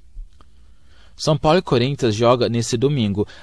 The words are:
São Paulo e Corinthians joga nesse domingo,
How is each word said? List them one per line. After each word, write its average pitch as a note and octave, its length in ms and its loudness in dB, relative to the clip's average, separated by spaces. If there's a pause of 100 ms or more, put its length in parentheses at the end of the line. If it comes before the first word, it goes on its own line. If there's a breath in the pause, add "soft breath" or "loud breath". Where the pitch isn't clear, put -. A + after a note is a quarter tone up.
(1160 soft breath)
São D3 220 -2
Paulo D#3+ 220 2
e F#3+ 40 -4
Corinthians B2+ 520 0
joga A#2 340 2
nesse A#2 280 -2
domingo, A2+ 500 0 (160 loud breath)